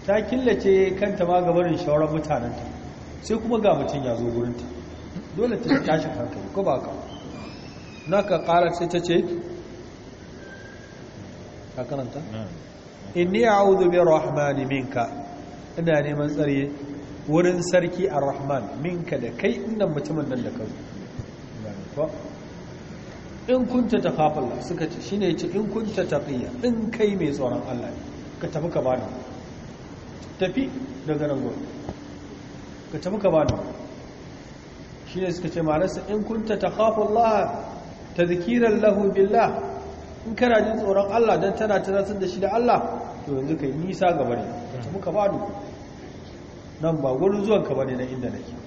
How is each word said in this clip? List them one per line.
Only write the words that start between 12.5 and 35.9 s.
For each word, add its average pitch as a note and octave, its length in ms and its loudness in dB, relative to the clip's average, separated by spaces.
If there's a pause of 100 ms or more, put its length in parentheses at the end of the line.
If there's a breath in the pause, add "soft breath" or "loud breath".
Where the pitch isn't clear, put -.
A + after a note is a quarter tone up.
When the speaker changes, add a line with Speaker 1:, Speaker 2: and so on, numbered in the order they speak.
Speaker 1:
"Inni F#3 300 4
a'udhu G3 460 8
bi F3 80 6
rahmani C#3+ 680 4
minka." B2+ 380 0 (720)
Ina E3 240 4
neman D3 300 0
tsare C#3+ 400 2 (580)
wurin F3 320 4
sarki F3+ 480 4
Ar-Rahman, C3+ 720 0
minka E3 380 -2
da A#2 180 -4
kai A3 240 2
innan G#3 320 0
mutumin C#3+ 360 -2
nan B2 140 -2
da A#2 80 -4
ka A2 140 -8
zo. G2+ 100 -8 (1200)
Ko? D3 160 -2 (1400)
"In B3+ 180 4
kunta A#3 340 4
takhafullah," D3+ 600 2
suka D#3+ 260 -2
ce, - 140 -8
shine G3 260 0
yace, E3 240 0
"In G3+ 160 0
kunta G#3+ 380 -2
taqiya," C#3 420 -2 (160)
in A3+ 260 2
kai G#3 240 4
mai D#3+ 160 2
tsoron A#2+ 380 0
Allah A#2 220 -4
ne, F#2+ 100 -10 (400)
ka E3+ 80 -4
tafi D#3+ 220 -2
ka D#3 100 2
bani. B2+ 220 2 (1400)
Tafi F#3 320 0 (340)
daga D3+ 220 0
nan C#3 160 0
gurin. - 240 -4 (1300)
Ka D3+ 60 -6
tafi F#3+ 220 -2
ka F#3 100 6
bani. D3+ 220 6 (1500)
Shine F#3 240 -2
suka E3 200 -4
ce E3+ 100 -2
ma'anarsa, D#3+ 480 0